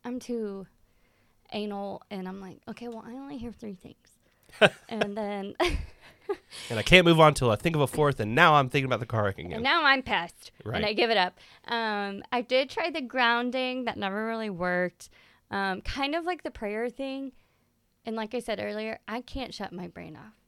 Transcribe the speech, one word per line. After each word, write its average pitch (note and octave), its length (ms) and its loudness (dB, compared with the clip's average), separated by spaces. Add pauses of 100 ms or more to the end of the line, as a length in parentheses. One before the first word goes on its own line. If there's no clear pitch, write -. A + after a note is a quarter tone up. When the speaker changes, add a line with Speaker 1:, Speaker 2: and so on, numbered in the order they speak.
Speaker 1:
I'm B3 140 -6
too G#3 480 -6 (840)
anal, G3+ 580 -8
and F#3+ 180 -8
I'm G3 120 -10
like, F#3+ 180 -16 (100)
"Okay, A#3+ 200 -12
well, A3 180 -12
I A3+ 60 -14
only C#4 260 -12
hear A3+ 140 -10
three G#3 220 -14
things." - 440 -20 (420)
Speaker 2:
<laughs> - 280 4
Speaker 1:
And G#3 280 -2
then G3+ 440 -6
<laughs> E4+ 40 4 (1040)
Speaker 2:
And A2 80 0
I G#2+ 40 0
can't F3+ 220 8
move E3 160 8
on D3+ 140 10
till B2 160 2
I G#2 60 4
think E3 200 -2
of D3 60 4
a B2+ 40 4
fourth, C#3+ 320 2
and A2 160 -2
now D#3+ 200 8
I'm C3+ 160 6
thinking C3+ 160 0
about A#2+ 140 0
the A#2 60 -4
car G#2+ 180 0
wreck G2 140 0
again. F2 160 -8
Speaker 1:
And A3 80 -4
now D4+ 220 2
I'm C4+ 180 4
pissed, - 500 -6 (120)
Speaker 2:
Right. A3 120 -4
Speaker 1:
and - 100 0
I - 80 0
give A#3 160 4
it G#3+ 80 4
up. F#3 200 0 (300)
Um, G#3 540 -4 (100)
I B3 80 0
did B3+ 300 0
try F4+ 200 -2
the D#4 120 -4
grounding. B3 800 0
That - 140 -4
never G3+ 280 -4
really A3 220 -4
worked. F3+ 640 -2 (400)
Um, G3 320 -2
kind C#4 320 -2
of A#3+ 100 -2
like F4 180 -4
the D4+ 80 -6
prayer A3 380 -4
thing. C4+ 440 -8 (720)
And A3 100 -6
like A3 180 -6
I B3 40 -4
said A#3 200 -6
earlier, G#3 480 -6
I A3+ 140 -6
can't B3+ 320 -10
shut - 200 -10
my F3 160 -10
brain E3+ 280 -16
off. G#3 160 -20 (160)